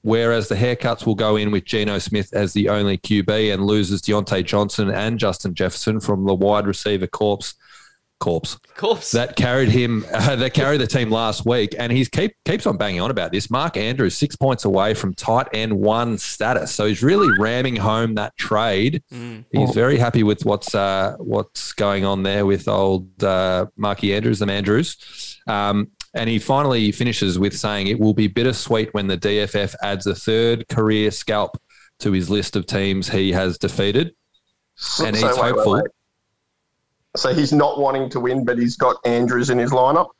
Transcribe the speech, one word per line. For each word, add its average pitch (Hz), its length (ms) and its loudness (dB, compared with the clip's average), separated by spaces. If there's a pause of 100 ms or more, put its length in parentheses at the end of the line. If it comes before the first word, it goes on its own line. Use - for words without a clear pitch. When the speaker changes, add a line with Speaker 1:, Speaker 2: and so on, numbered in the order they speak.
Speaker 1:
whereas 117 460 2
the 110 80 0
haircuts 120 500 0
will 110 80 2
go 107 220 2
in 104 160 0
with 98 140 0
Geno 104 320 -2
Smith 101 340 -4
as 101 220 -2
the 98 160 2
only 101 260 2
Q 101 260 0
B 107 280 2
and 98 160 0
loses 101 360 0
Deontay 101 420 0
Johnson 101 460 0
and 107 300 -2
Justin 95 340 -2
Jefferson 104 460 -2
from 98 240 0
the 98 100 2
wide 101 320 2
receiver 98 400 -2
corpse. - 480 -2 (640)
Corpse. - 380 -4 (160)
Speaker 2:
Corpse. - 380 -2
Speaker 1:
That - 240 -2
carried 127 320 2
him, 120 400 2
<laughs> - 40 -6
uh, 117 220 2
that 127 180 -2
carried 143 280 2
the 113 80 -2
team 123 200 0
last 110 380 0
week, 117 320 0
and 120 140 -2
he's 127 160 2
keep, 208 240 -2 (120)
keeps - 220 -2
on 196 100 0
banging 95 240 -2
on 117 120 -2
about 87 180 -4
this. 98 180 -4
Mark 143 280 -2
Andrews, 110 420 -2
six 147 160 -2
points 135 300 0
away 101 300 2
from 95 200 -4
tight 117 400 0
end 110 180 -2
one 107 460 0
status. 107 560 -4
So 107 120 0
he's 104 140 0
really 190 280 4 (100)
ramming 120 380 0
home 110 400 0
that 104 200 -6
trade. 110 680 0 (100)
Speaker 2:
Mm. 120 380 -14
Speaker 1:
He's 107 180 2
very 123 280 2
happy 117 260 2
with 104 200 0
what's, 104 300 -2
uh, 98 460 0
what's - 540 -6
going 101 300 0
on 98 200 0
there 101 200 0
with 98 220 2
old, 98 560 0
uh, 92 440 0 (100)
Marky 101 360 -2
Andrews 107 300 0
and 101 80 -2
Andrews. - 960 -2
Um, 101 460 0 (200)
and 113 160 -4
he 113 120 0
finally 131 500 2
finishes 101 480 -2
with 101 180 0
saying, 104 300 -4
"It 107 140 -2
will 107 140 4
be 107 120 2
bittersweet 113 680 0
when 101 120 -2
the 95 100 0
D 104 220 0
F 101 160 -2
F 101 260 -2
adds 101 280 -4
a 95 80 -2
third 117 500 0
career 107 460 2
scalp 104 440 -2 (440)
to 107 100 0
his 92 180 0
list 101 280 -2
of 92 100 -2
teams 98 440 -2
he 95 200 2
has 90 280 0
defeated." - 580 0 (580)
Speaker 3:
So, - 320 -4
Speaker 1:
And 107 100 -2
Speaker 3:
so 113 120 2
Speaker 1:
he's 123 80 2
Speaker 3:
wait, 123 80 2
wait, 120 100 2
Speaker 1:
hopeful. 107 200 2
Speaker 3:
wait. 107 100 2 (1300)
So 131 180 0
he's 147 180 2
not 147 280 4
wanting 135 300 0
to 127 100 -4
win, 127 240 0
but 120 140 0
he's 120 180 0
got 123 280 2
Andrews 120 460 2
in 123 80 2
his 120 140 0
lineup? 139 360 4 (120)